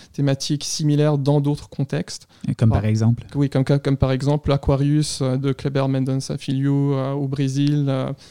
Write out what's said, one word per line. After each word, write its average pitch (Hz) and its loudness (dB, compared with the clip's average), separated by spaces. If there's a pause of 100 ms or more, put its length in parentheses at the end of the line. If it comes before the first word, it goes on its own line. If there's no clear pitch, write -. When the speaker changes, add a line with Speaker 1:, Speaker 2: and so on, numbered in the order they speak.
(140)
Speaker 1:
thématiques 143 0
similaires 147 2
dans 143 2
d'autres 147 -4
contextes. - -6 (200)
Speaker 2:
Et 127 -2
comme 113 4
Speaker 1:
Ah. - 0
Speaker 2:
par 107 0
exemple ? 113 2 (100)
Speaker 1:
Oui, 143 0
comme, 135 0
comme 143 0
par 131 2
exemple 139 0
Aquarius, 143 0
euh, 131 0
de 135 -2
Kleber 135 -2
Mendonça 135 -2
Filho, 139 0
euh, 135 -2
au 143 -4
Brésil. 139 0
Euh, 135 -2 (180)